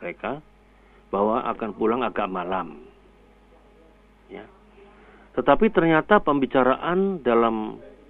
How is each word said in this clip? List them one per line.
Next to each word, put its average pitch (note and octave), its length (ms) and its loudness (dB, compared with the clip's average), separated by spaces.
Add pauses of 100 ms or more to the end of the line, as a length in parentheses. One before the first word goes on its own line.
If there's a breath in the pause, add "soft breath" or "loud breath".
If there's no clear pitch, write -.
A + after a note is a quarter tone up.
mereka D3+ 420 -10 (720 soft breath)
bahwa G#2+ 360 0
akan A2+ 280 -6
pulang A2+ 260 0
agak A2 240 -4
malam. F#2 560 -8 (1500)
Ya. F#2+ 160 -18 (880 soft breath)
Tetapi D#3 340 4
ternyata E3 540 4
pembicaraan C#3+ 960 0
dalam A2+ 580 0 (320)